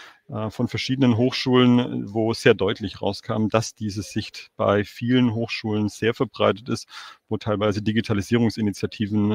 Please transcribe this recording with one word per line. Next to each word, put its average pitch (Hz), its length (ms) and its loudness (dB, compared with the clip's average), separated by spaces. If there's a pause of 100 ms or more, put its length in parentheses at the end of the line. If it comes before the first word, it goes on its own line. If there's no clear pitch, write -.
(300)
äh, 110 200 -6
von 120 180 -4
verschiedenen 127 480 0
Hochschulen, 123 960 2
wo 110 220 -2
sehr 113 220 4
deutlich 98 480 -4
rauskam, 107 460 -2
dass - 260 0
diese 104 260 -6
Sicht - 560 -8
bei 104 260 2
vielen 120 520 0
Hochschulen 107 520 -2
sehr 110 280 -2
verbreitet 107 540 0
ist, - 180 -6 (420)
wo 110 80 -2
teilweise 104 460 0
Digitalisierungsinitiativen 107 1500 0